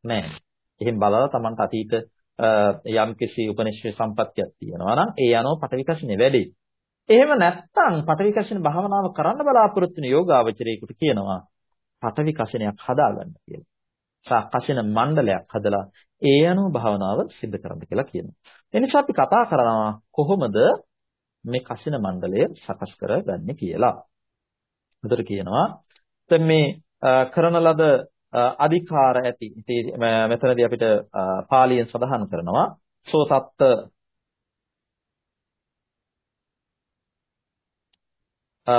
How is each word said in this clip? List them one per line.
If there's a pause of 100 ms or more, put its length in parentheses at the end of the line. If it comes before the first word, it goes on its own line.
නැහැ. (460)
එහෙන්
බලලා
Tamanට
අතීත, (480)
අ, (500)
යම්කිසි
උපනිශ්‍රේ
සම්පත්තියක්
තියෙනවා
නම්
ඒ
අනුව
පටවි
කසිනේ
වැඩි. (680)
එහෙම
නැත්නම්
පටවි
කසින
භාවනාව
කරන්න
බලාපොරොත්තු
වෙන
යෝගාවචරයෙකුට
කියනවා (640)
පටවි
කසිනයක්
හදාගන්න
කියලා. (540)
සා-,
කසින
මණ්ඩලයක්
හදලා (380)
ඒ
අනුව
භාවනාව (100)
සිද්ධ
කරන්න
කියලා
කියනවා. (380)
ඒ
නිසා
අපි
කතා
කරනවා (180)
කොහොමද (880)
මේ
කසින
මණ්ඩලය (140)
සකස්
කරගන්නේ
කියලා. (1080)
උදේට
කියනවා (680)
දැන්
මේ, (320)
අ, (160)
කරන
ලද (520)
අ, (160)
අධිකාර
ඇති.
ඉතින්,
ම-,
මෙතනදී
අපිට, (260)
අ, (220)
පාලියෙන්
සඳහන්
කරනවා, (420)
"සෝ
තත්ත, (4000)
අ,